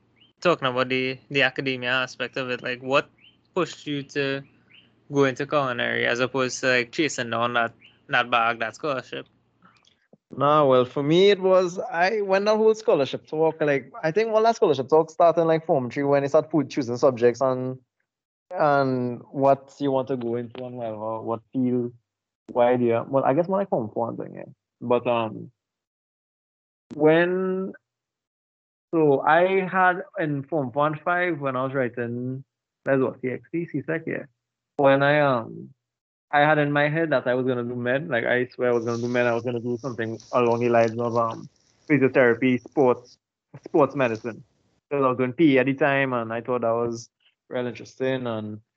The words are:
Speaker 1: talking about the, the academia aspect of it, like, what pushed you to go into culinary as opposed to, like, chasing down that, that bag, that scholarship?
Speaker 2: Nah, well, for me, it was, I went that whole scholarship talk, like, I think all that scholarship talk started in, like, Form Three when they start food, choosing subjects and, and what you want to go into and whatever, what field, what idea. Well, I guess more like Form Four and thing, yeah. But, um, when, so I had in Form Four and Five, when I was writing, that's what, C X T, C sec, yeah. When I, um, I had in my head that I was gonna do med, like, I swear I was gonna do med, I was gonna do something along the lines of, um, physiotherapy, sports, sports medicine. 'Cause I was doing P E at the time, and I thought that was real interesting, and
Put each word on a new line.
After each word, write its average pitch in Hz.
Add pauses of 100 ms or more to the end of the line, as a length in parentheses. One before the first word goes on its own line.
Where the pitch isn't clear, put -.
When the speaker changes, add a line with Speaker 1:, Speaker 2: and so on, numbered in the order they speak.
(400)
Speaker 1:
talking 156
about 127
the, 131 (120)
the 139
academia 131
aspect 127
of 127
it, 123
like, 123
what 135 (460)
pushed -
you 143
to 139 (680)
go 139
into 135
culinary 120
as 120
opposed 127
to, 131
like, 120
chasing 131
down 117
that, 117 (360)
that 123
bag, 117
that 110
scholarship? 135 (1080)
Speaker 2:
Nah, 147
well, 127
for 143
me, 175
it 190
was, 185
I 185
went 196
that 214
whole 220
scholarship 160
talk, 160
like, 139 (100)
I 160
think 220
all 220
that 226
scholarship 135
talk 160
started 170
in, 165
like, 160
Form 131
Three 143
when 143
they 139
start 156
food, 139
choosing 123
subjects 120
and, 127 (720)
and 135
what 135
you 139
want 131
to 135
go 117
into 120
and 123
whatever, 110
what 110 (100)
field, 123 (600)
what 120
idea. 120
Well, 135
I 131
guess 170
more 190
like 196
Form 117
Four 117
and 120
thing, 95
yeah. - (360)
But, 120
um, 113 (1400)
when, 185 (1200)
so 147
I 185
had 185 (160)
in 147
Form 139
Four 147
and 151
Five, 175
when 135
I 127
was 131
writing, 123 (440)
that's 135
what, -
C -
X -
T, 170
C 143
sec, 160
yeah. - (540)
When 139
I, 147
um, 120 (640)
I 147
had 151
in 147
my 147
head 160
that 131
I 123
was 127
gonna 123
do 120
med, 127
like, 120
I 123
swear 123
I -
was 117
gonna 117
do 120
med, 123
I 117
was 117
gonna 123
do 120
something 113 (140)
along 120
the 120
lines 117
of, 117
um, 113 (420)
physiotherapy, 127
sports, - (480)
sports -
medicine. 113 (480)
'Cause 139
I 131
was 127
doing 127
P 151
E -
at 123
the 135
time, 135
and 113
I 117
thought 120
that 113
was 117 (400)
real 123
interesting, 131
and 107 (160)